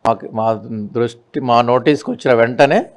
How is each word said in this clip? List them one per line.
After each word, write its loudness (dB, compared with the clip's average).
మాకు, -2
మా -2
దృష్టి, -6
మా 2
నోటీస్కి 0
వచ్చిన 0
వెంటనే 2